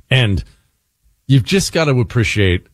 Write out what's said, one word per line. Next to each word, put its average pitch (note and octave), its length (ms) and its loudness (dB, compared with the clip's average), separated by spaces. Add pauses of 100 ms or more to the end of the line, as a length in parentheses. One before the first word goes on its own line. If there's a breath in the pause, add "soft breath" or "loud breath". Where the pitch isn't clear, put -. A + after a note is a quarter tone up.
And A2 340 0 (840 soft breath)
you've C3 180 4
just - 260 -2
got E3 140 0
to C3+ 140 0
appreciate G2+ 760 0